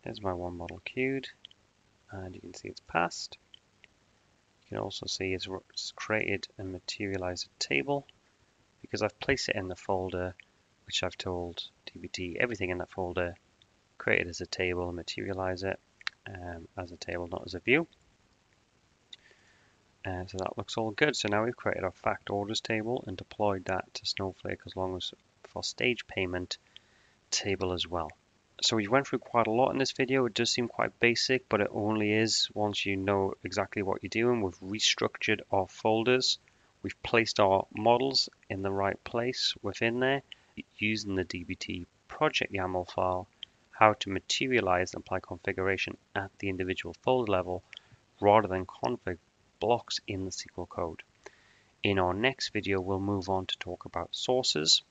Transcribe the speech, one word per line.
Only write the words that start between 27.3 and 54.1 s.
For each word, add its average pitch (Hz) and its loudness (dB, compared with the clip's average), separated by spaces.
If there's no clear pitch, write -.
table 95 0
as 82 -2
well. 82 -4
So - 4
we 104 2
went 135 4
through 127 -2
quite 113 2
a 110 0
lot 120 4
in 127 0
this 131 2
video. 131 2
It 110 -2
does 117 2
seem 117 0
quite - -2
basic, 120 2
but 107 4
it 101 2
only 107 2
is 110 4
once 104 0
you 98 0
know 98 2
exactly 98 -2
what 95 -2
you're 98 -6
doing. 117 2
We've 90 -4
restructured 107 0
our 98 2
folders. 113 2
We've - -8
placed - 2
our 95 6
models 120 4
in 98 -4
the 98 0
right 98 0
place - -2
within 117 0
there 135 2
using 104 0
the 92 2
D 87 -8
B 92 -6
T 90 -8
project - 0
yaml 92 -2
file, 92 0
how 110 8
to - -6
materialize 95 2
and 82 -8
apply 92 -4
configuration 95 -2
at 98 -4
the 101 -4
individual 92 -4
folder 127 4
level 90 0
rather 101 8
than 92 0
config 120 -4
blocks 110 2
in 98 -4
the 95 -4
S - -8
Q - -14
L 87 -6
code. 82 -6
In 98 4
our 90 4
next 123 -2
video, 98 0
we'll 95 0
move 98 0
on 95 0
to - -6
talk - -10
about - -6